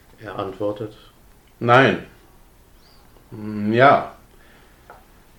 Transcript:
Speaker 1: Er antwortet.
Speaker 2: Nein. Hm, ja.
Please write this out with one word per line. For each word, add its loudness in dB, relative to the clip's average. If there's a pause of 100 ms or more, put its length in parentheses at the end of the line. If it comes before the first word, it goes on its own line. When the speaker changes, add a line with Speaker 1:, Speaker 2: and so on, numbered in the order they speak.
(200)
Speaker 1:
Er -14
antwortet. -8 (680)
Speaker 2:
Nein. 2 (1300)
Hm, -6
ja. 4 (1300)